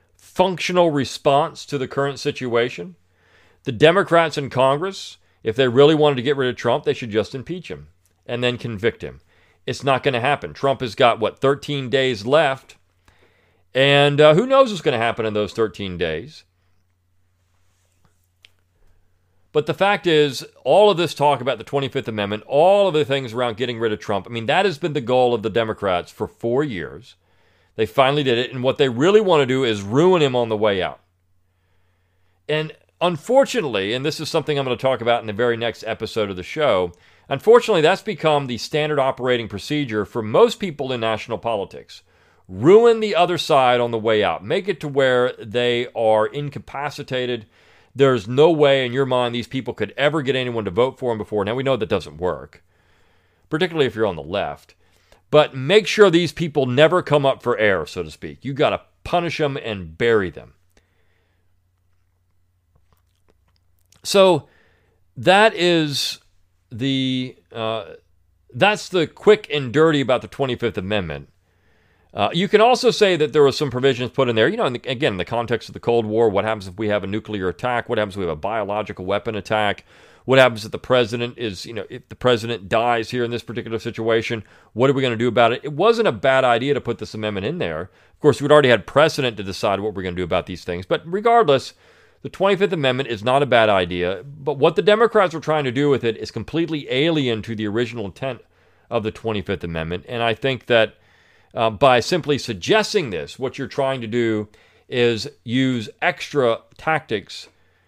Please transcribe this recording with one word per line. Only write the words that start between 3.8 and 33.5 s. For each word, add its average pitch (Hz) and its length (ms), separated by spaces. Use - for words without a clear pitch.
in 135 120
Congress, 147 680
if 110 120
they 131 120
really 143 280
wanted 147 200
to 127 60
get 135 160
rid 131 100
of 123 80
Trump, 123 300
they 147 80
should 123 160
just 104 260
impeach 165 340
him 76 180
and 120 180
then 123 140
convict 113 460
him. 67 160
It's 131 180
not 131 200
gonna 127 180
happen. 123 320
Trump 131 280
has 113 140
got, 113 240
what, 104 200
thirteen 139 500
days 127 360
left. 135 520
And, 143 480
uh, 151 140
who 220 100
knows 269 240
what's 190 120
gonna 135 160
happen 113 280
in 107 80
those 104 200
thirteen 98 440
days. 87 460
But 147 140
the 160 80
fact 196 340
is, 151 380
all 185 260
of 185 80
this 165 160
talk 143 280
about 127 160
the 110 80
twenty-fifth 139 420
Amendment, 107 400
all 190 400
of 175 60
the 151 100
things 131 300
around 120 240
getting 120 220
rid 113 120
of 104 80
Trump, 98 280
I - 20
mean, 113 160
that 165 200
has 170 120
been 170 160
the 147 80
goal 123 320
of 107 100
the 110 60
Democrats 101 640
for 101 160
four 123 360
years. 82 520
They 110 80
finally 139 360
did 127 160
it, 120 140
and 123 120
what 131 140
they 139 120
really 170 320
wanna 165 240
do 131 180
is 110 180
ruin 156 400
him 135 140
on 120 140
the 107 80
way 101 240
out. 76 180
And 156 280
unfortunately, 170 960